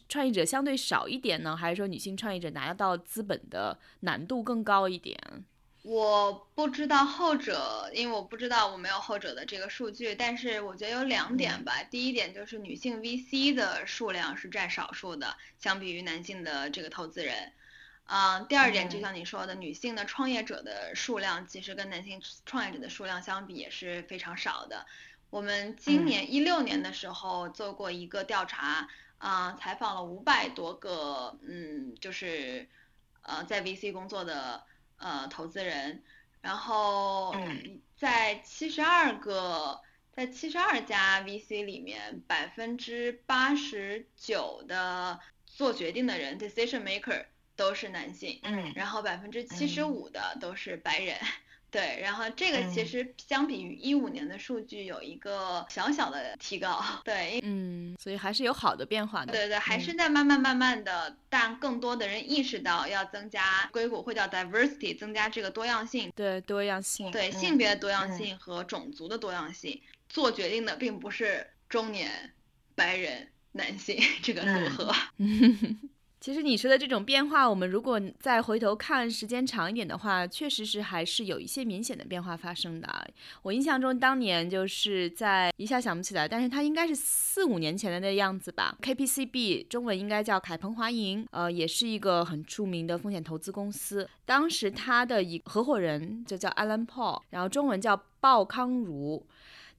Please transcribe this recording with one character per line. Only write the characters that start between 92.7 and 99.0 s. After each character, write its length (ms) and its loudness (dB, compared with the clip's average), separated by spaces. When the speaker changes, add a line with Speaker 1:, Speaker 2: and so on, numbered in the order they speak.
Speaker 1:
的 100 0
风 160 -4
险 120 -4
投 120 -8
资 160 -8
公 200 -6
司。 360 -4
当 240 4
时 220 0
它 340 2
的 200 4
一， 220 -6
合 180 0
伙 160 4
人 440 0
就 140 -6
叫 140 -2
Alan 340 0
Paul， 340 -2
然 100 -2
后 80 0
中 160 2
文 160 2
叫 160 4
鲍 260 8
康 240 -2
如， 560 -2